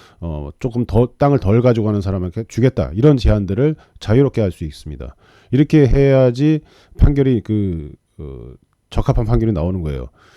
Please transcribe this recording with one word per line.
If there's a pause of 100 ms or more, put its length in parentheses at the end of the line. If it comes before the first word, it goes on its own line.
(200)
어, (100)
조금
더 (100)
땅을
덜
가지고
가는
사람에게
주겠다,
이런
제안들을 (240)
자유롭게
할
수
있습니다. (360)
이렇게
해야지 (400)
판결이
그, (240)
어, (380)
적합한
판결이
나오는
거예요. (300)